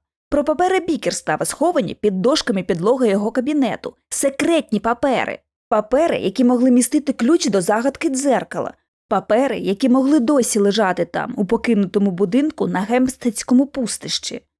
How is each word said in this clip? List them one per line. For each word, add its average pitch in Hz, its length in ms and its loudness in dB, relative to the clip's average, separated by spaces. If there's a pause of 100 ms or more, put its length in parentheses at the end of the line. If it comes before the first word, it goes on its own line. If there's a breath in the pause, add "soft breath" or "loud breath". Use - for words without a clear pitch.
(300)
Про 285 140 0
папери 359 360 2
Бікерстава, 175 640 -4
сховані 294 480 -2
під 190 280 -2
дошками 233 420 0
підлоги 226 460 0
його 208 220 0
кабінету. 254 640 -2 (140)
Секретні 277 720 0
папери. 233 600 -2 (300)
Папери, 254 500 2
які 190 240 -2
могли 247 280 4
містити 262 420 2
ключ 302 340 2
до 196 140 2
загадки 240 480 -2
дзеркала. 254 640 -2 (360)
Папери, 220 500 0
які 196 300 0
могли 262 300 4
досі 240 400 2
лежати 196 460 2
там, 165 320 -6
у 202 80 0
покинутому 202 640 0
будинку 202 560 -2
на 180 120 -2
Гемстедському 247 840 0
пустищі. - 760 -8 (180)